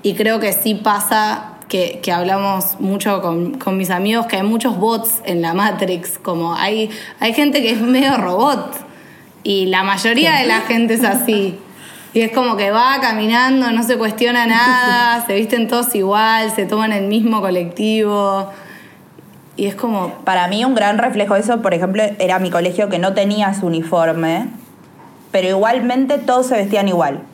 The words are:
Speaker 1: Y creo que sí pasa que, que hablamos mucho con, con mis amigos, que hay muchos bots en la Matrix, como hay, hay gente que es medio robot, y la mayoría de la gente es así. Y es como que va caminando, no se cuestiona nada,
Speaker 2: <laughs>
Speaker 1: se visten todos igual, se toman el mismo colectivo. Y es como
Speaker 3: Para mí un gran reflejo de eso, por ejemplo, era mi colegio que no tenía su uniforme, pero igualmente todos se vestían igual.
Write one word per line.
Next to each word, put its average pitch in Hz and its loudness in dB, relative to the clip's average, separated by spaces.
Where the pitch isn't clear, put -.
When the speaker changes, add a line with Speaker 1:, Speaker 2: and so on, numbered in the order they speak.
Speaker 1:
Y 196 0
creo 220 0
que 208 -2
sí 214 -2
pasa 214 -2
que, 185 -4
que 185 -4
hablamos 190 -2
mucho 196 -2
con, 170 -2
con 190 -2
mis 185 -2
amigos, 214 0
que 233 -4
hay 190 -2
muchos 220 0
bots 220 -2
en 170 -2
la 165 -2
Matrix, 185 -2
como 170 -4
hay, 214 -2
hay 226 0
gente 294 2
que 226 0
es 226 0
medio 254 4
robot, 262 0
y 196 0
la 185 2
mayoría 233 2
de 254 2
la 220 2
gente 233 0
es 233 2
así. 196 0
Y 226 4
es 226 0
como 240 0
que 202 0
va 254 2
caminando, 240 2
no 226 0
se 233 0
cuestiona 240 0
nada, 240 4
Speaker 2:
<laughs> - -8
Speaker 1:
se 196 0
visten 220 0
todos 247 0
igual, 220 2
se - -2
toman 214 0
el 202 -2
mismo 220 0
colectivo. 196 -2
Y 202 -2
es 196 -6
como 202 -4
Speaker 3:
Para 185 0
mí 208 -2
un 262 2
gran 208 2
reflejo 208 0
de 202 4
eso, 233 0
por 190 2
ejemplo, 190 0
era 185 2
mi 185 0
colegio 180 0
que 185 -2
no 185 0
tenía 202 0
su 196 -4
uniforme, 165 0
pero 185 2
igualmente 247 2
todos 254 2
se 254 0
vestían 202 0
igual. 160 0